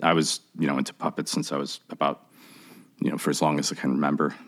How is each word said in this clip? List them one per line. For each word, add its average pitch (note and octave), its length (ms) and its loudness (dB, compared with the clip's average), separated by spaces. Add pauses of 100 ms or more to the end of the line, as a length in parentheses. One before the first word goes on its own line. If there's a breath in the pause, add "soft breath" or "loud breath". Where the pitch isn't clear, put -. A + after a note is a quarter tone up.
I E2 100 6
was, E2 280 2 (180)
you D#2+ 80 2
know, C#2 100 0
into C2+ 160 -4
puppets - 380 -4
since - 220 -2
I D2 40 -2
was C#2 220 -4 (120)
about, - 340 -2 (760 loud breath)
you - 120 0
know, - 40 -4
for - 140 0
as C#2+ 100 0
long D2+ 200 2
as C#2+ 100 -2
I - 60 -6
can C2+ 160 -2
remember, D2 420 0 (140)